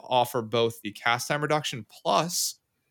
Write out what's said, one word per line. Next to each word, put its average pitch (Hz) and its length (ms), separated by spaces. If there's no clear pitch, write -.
offer 123 400
both 113 400
the 104 100
cast 120 380
time 147 120
reduction 147 480
plus - 640